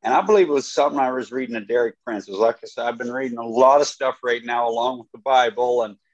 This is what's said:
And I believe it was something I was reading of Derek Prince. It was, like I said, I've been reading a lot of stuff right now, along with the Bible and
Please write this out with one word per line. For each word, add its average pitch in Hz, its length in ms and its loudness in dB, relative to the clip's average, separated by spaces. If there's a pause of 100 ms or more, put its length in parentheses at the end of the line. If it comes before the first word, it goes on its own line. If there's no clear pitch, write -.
And 117 100 0
I 160 80 4
believe 196 260 4
it 147 60 -2
was 135 180 -2
something 143 280 0
I 131 120 0
was 120 220 -6
reading 123 240 -6
of 101 100 -10
Derek 117 280 0 (100)
Prince. 107 220 -8
It 101 40 -14
was, 95 80 -4
like 113 240 2
I 110 40 -14
said, 117 180 -8
I've 120 120 -4
been 120 140 -8
reading 123 280 -6
a 117 60 -8
lot 127 360 6
of 143 60 0
stuff - 360 -6
right 120 200 -2
now, 120 260 -2
along 120 300 -2
with 110 120 -20
the - 60 -20
Bible 123 640 2
and 104 140 -8 (160)